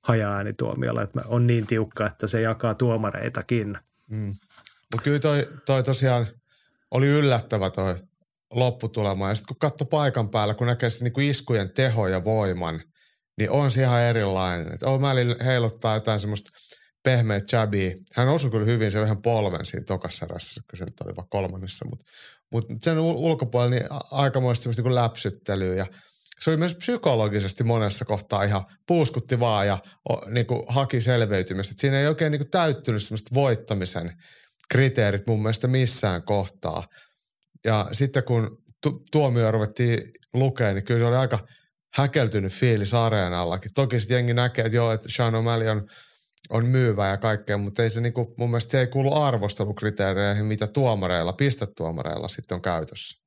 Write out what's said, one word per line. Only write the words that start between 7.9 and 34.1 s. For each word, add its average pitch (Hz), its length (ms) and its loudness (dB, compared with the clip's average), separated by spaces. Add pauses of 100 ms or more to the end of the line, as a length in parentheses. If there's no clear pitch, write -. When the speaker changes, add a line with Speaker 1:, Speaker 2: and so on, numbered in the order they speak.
Speaker 2:
lopputulema. 107 760 0
Ja 104 60 0
sit - 120 -4
kun 135 140 -10
katsoi 143 300 -2
paikan 127 400 0
päällä, 104 240 0
kun 120 120 -2
näkee 120 240 0
se 123 140 -4
niinku 123 160 -2
iskujen 123 540 0
teho 113 340 2
ja 92 160 0
voiman, 90 580 0 (560)
niin 107 120 0
on 143 200 4
se 127 120 2
ihan 123 200 4
erilainen. 92 720 0
Et 85 80 -8
O'Malley 131 600 0
heiluttaa 117 500 0
jotain 107 260 0
semmoista 104 300 -6 (540)
pehmeä 113 360 4 (120)
jabia. 104 380 2 (260)
Hän 123 120 4
osui 139 220 2
kyllä 107 160 0
hyvin 110 260 2
se 107 100 0
yhden 107 200 0
polven 104 420 0
siinä - 200 -6
tokassa - 460 -6
erässä, - 300 -8 (100)
kun - 80 -14
se 90 60 -8
nyt 85 160 -14
oli - 160 -10
vaan 92 140 -14
kolmannessa. 95 600 -4
Mut, - 140 -14 (480)
mut 113 120 -2 (180)
sen 160 160 2
ul-, 165 180 0
ulkopuolella 123 580 2
niin - 180 -2
a-, 143 80 -8 (100)
aikamoista 131 520 2
semmoista 120 200 -2
niinku 127 120 2
läpsyttelyä. 98 800 -2
Ja 95 120 -2 (540)
se - 100 0
oli 160 60 2
myös 170 180 0
psykologisesti 110 920 0
monessa 113 400 0
kohtaa 101 380 -2
ihan 101 220 2 (220)
puuskutti 131 540 0
vaan 107 260 4
ja 98 120 2 (320)
o-, - 200 -2
niinku - 380 -2
haki 131 320 0
selviytymistä. 101 720 0
Et - 60 -10
siinä 139 220 2
ei 143 60 2
oikein 156 260 0
niinku 143 180 -4
täyttynyt 135 520 0
semmoista - 320 -6
voittamisen 98 800 0 (580)